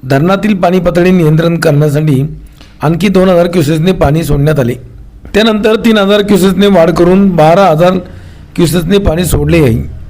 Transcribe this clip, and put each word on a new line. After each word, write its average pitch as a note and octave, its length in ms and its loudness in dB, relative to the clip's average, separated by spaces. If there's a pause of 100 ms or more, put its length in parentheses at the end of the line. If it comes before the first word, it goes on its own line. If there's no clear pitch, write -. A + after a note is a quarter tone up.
धरणातील F#3 500 0
पाणी F3+ 260 0
पातळी F3 300 0
नियंत्रण E3 500 0
करण्यासाठी D3+ 640 0 (580)
आणखी E3+ 260 -2
दोन F#3 200 2
हजार F3 180 2
क्युसेसने E3 460 -2
पाणी D#3 320 -2
सोडण्यात C#3+ 360 -2
आले. B2 140 -2 (600)
त्यानंतर A3 420 0
तीन A3 220 2
हजार G#3 240 0
क्युसेसने G3 440 0
वाढ F3 240 2
करून F3+ 460 2
बारा E3 300 2
हजार F3 260 2 (640)
क्युसेसने F3 420 0
पाणी F3+ 260 -2
सोडले D3+ 320 0
आहे. C#3 340 0 (200)